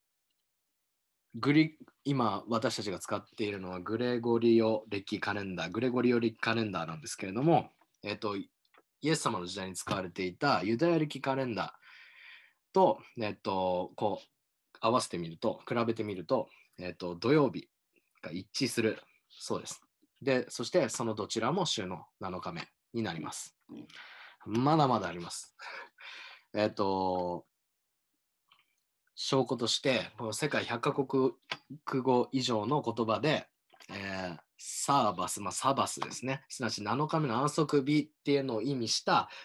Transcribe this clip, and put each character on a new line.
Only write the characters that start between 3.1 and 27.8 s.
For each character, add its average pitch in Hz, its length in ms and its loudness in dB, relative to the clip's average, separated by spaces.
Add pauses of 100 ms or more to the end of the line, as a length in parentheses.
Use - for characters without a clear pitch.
っ 101 80 -8 (120)
て 110 80 -4
い 104 60 -2
る 101 80 -6
の 92 120 -8
は 90 100 -8
グ 104 180 -4
レ 123 220 0
ゴ 117 180 2
リ 113 240 8
オ 110 260 2
暦 101 300 -4
カ 101 160 -2
レ 101 80 -4
ン 95 140 -6
ダ 82 120 -4
ー、 - 20 -6
グ 110 100 -2
レ 127 80 2
ゴ 123 140 0
リ 123 120 6
オ 117 60 4
暦 113 160 2
カ 113 180 0
レ 113 80 2
ン 107 100 -2
ダ 85 120 -2
ー - 20 -6
な 82 80 -8
ん 78 60 -10
で 80 80 -14
す - 80 -8
け 101 100 -6
れ 95 60 -6
ど 117 100 -2
も、 151 280 6 (320)
え 104 100 -4
っ 107 60 -6
と、 104 180 -4
イ 95 120 -8 (540)
エ 156 120 2
ス - 80 -2
様 113 160 -2
の 87 80 -6
時 92 100 -8
代 95 120 -6
に 92 60 -10
使 - 180 -6
わ 98 100 -2
れ 90 80 -8
て 92 160 -4
い 90 80 -4
た 123 280 2
ユ 113 140 2
ダ 165 120 2
ヤ 165 100 4
暦 147 220 -2
カ 135 140 0
レ 135 100 0
ン 120 100 -4
ダ 90 200 -4 (1000)
ー - 20 -20
と、 180 260 6 (180)
え 107 120 -2
っ 95 40 -8
と、 92 640 0
こ 104 260 0
う - 40 -20 (540)
合 - 100 4
わ 120 100 4
せ - 80 -4
て - 80 -6
み 85 120 -4
る 82 100 -12
と、 - 280 -2
比 123 80 -4 (120)
べ 117 80 2
て 110 100 -4
み 104 100 -4
る 90 120 -8
と、 123 220 0 (300)
え 90 120 -6
っ 85 40 -12
と、 87 220 -6
土 113 160 2
曜 147 180 6
日 - 180 -10 (520)
が - 100 -12
一 95 360 -4
致 - 20 0
す 117 140 0
る 107 160 2 (320)
そ - 260 -6
う 87 40 -4
で - 60 -14
す。 - 140 -12 (420)
で、 127 260 2
そ - 160 -8
し - 60 -8
て 135 180 4
そ - 160 -4
の 110 100 -2
ど 104 120 -4
ち - 140 -2
ら 120 120 0
も 180 140 0
週 98 200 -2
の 90 180 -8 (160)
七 92 200 -6
日 90 120 -8
目 85 160 -10 (240)
に 117 100 -2
な 98 100 -2
り 80 80 -6
ま - 120 -8
す。 - 240 -12 (920)
ま 131 300 4
だ 147 120 6
ま 113 120 2
だ 90 80 -4
あ 82 40 -6
り 87 60 -10
ま 85 120 -10
す。 - 240 -14 (500)
<laughs> - 500 -18
え 107 120 2
っ 110 40 2
と、 92 760 0 (1700)